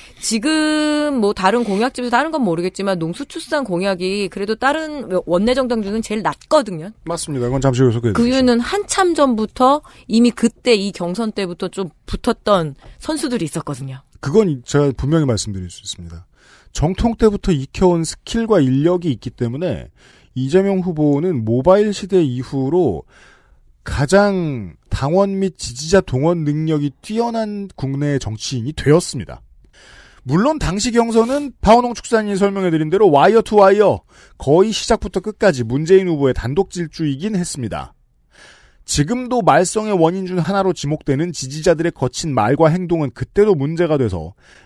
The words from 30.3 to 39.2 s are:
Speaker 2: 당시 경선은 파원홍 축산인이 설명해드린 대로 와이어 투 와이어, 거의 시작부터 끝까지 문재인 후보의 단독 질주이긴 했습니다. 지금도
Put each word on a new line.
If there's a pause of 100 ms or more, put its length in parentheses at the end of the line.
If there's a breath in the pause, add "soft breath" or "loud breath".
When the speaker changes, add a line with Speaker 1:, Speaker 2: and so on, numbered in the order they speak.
Speaker 2:
당시
경선은
파원홍
축산인이
설명해드린
대로
와이어
투
와이어, (380 soft breath)
거의
시작부터
끝까지
문재인
후보의
단독
질주이긴
했습니다. (920 soft breath)
지금도